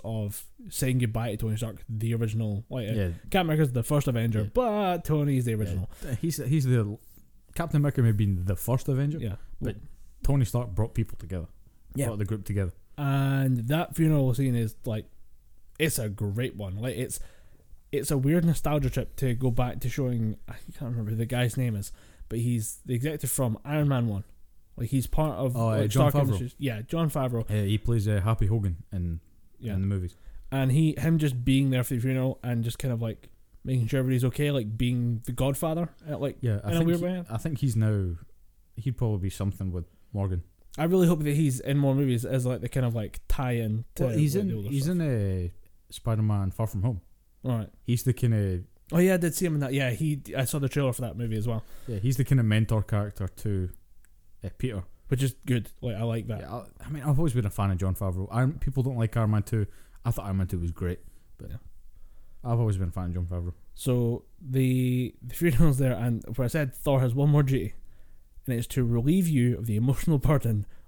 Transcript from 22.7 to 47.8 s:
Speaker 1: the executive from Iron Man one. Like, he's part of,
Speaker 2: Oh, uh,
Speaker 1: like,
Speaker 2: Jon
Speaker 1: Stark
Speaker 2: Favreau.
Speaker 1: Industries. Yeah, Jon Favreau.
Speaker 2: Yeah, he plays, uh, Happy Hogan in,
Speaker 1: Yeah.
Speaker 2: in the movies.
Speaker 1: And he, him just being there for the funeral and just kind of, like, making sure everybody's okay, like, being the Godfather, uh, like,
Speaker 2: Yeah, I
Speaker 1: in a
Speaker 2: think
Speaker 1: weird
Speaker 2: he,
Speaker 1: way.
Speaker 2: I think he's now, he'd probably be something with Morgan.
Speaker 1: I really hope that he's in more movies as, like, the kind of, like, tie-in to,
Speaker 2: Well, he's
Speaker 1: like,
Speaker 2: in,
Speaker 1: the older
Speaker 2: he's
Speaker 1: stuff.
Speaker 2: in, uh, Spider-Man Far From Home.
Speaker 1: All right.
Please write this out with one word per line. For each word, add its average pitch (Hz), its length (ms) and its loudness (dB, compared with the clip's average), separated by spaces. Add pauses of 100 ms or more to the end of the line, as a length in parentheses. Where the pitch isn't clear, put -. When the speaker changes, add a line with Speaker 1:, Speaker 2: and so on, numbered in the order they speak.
Speaker 1:
the 127 100 -4
executive 139 360 -4
from 117 340 0
Iron 147 240 2
Man 120 180 2
one. 101 180 -2 (520)
Like, 120 140 -4
he's 131 160 0
part 156 320 2
of, 127 180 0
Speaker 2:
Oh, 113 140 2
uh, 107 100 2
Speaker 1:
like, 107 100 2
Speaker 2:
Jon 147 200 6
Speaker 1:
Stark 139 160 4
Speaker 2:
Favreau. 104 100 2
Speaker 1:
Industries. 120 220 -6
Yeah, 117 240 -4
Jon 165 280 0
Favreau. 123 400 0
Speaker 2:
Yeah, 107 120 2
he 101 160 2
plays, 113 280 2
uh, 104 140 2
Happy 107 260 2
Hogan 98 300 0 (160)
in, 87 280 -4 (380)
Speaker 1:
Yeah. 107 160 -6
Speaker 2:
in 95 60 0
the 98 60 0
movies. 95 300 -2 (360)
Speaker 1:
And 135 200 2
he, 156 240 4
him 160 220 2
just 127 260 0
being 135 260 4
there 127 120 2
for 131 120 -2
the 120 60 0
funeral 131 420 0
and 117 220 -2
just 117 140 -4
kind 127 140 -2
of, 113 100 -2
like, 110 260 -6 (360)
making 123 240 0
sure 139 100 2
everybody's 127 280 2
okay, 147 260 0
like, 113 260 -2
being 120 480 0
the 127 60 -4
Godfather, 160 580 0 (180)
uh, 147 100 -4
like, 139 220 -4
Speaker 2:
Yeah, 107 240 0
I 107 60 -2
Speaker 1:
in - 40 2
a 165 40 4
Speaker 2:
think 165 80 4
Speaker 1:
weird 170 140 4
Speaker 2:
he, 170 40 -2
Speaker 1:
way. 180 240 -2
Speaker 2:
I 113 100 -6
think 160 200 -4
he's 123 180 0
now, 104 380 2 (600)
he'd 120 200 -4
probably 107 220 0
be 92 120 -2
something 95 420 -4
with 87 120 -6 (280)
Morgan. 95 300 -2 (360)
Speaker 1:
I 151 60 0
really 180 240 6
hope 156 160 2
that 147 100 2
he's 143 260 2
in 139 160 0
more 139 180 4
movies 127 300 2
as, 127 220 0
like, 123 160 -2
the 117 60 -6
kind 127 180 0
of, 117 80 0
like, 107 340 -6
tie-in 117 560 0 (120)
to, 156 100 2
Speaker 2:
Well, 117 100 -2
he's 151 200 4
Speaker 1:
like, 202 60 2
Speaker 2:
in, 196 60 0
Speaker 1:
the 110 80 -2
older 101 140 -6
Speaker 2:
he's 139 140 0
Speaker 1:
stuff. 175 120 2
Speaker 2:
in, 101 500 0
uh, - 20 -6 (440)
Spider-Man 107 600 0
Far 110 160 -2
From 95 160 -4
Home. 113 160 -2 (440)
Speaker 1:
All 123 140 0
right. 104 100 -6 (160)